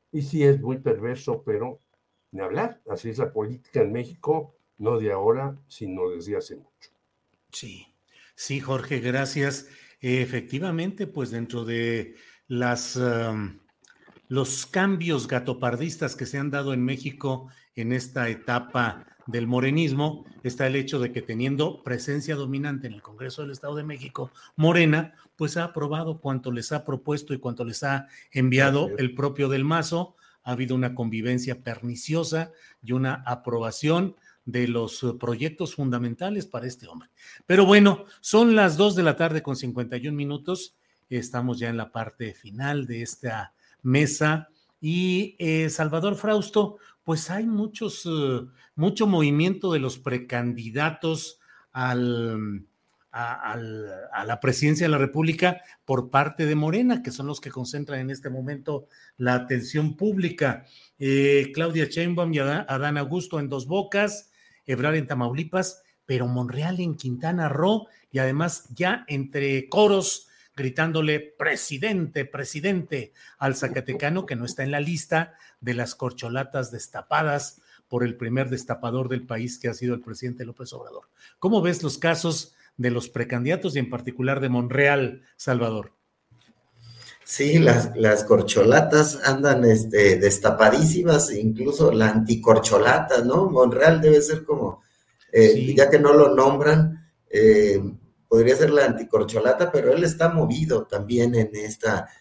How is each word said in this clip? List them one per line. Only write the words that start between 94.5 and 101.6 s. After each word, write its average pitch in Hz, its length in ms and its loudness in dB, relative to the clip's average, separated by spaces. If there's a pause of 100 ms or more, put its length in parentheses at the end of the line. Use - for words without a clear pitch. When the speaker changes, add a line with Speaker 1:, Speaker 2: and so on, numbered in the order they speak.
Speaker 3:
eh, 110 220 10
Speaker 2:
Sí. 131 220 2
Speaker 3:
ya 139 120 10
que 147 120 8
no 143 120 8
lo 147 220 10
nombran, 143 720 4 (200)
eh, 104 520 6 (460)
podría 113 300 6
ser 156 140 4
la 143 140 6
anticorcholata, 113 840 0
pero 123 220 4
él 170 100 4
está 165 260 2
movido 156 580 0
también 117 480 0
en 107 200 2
esta 104 540 -4 (120)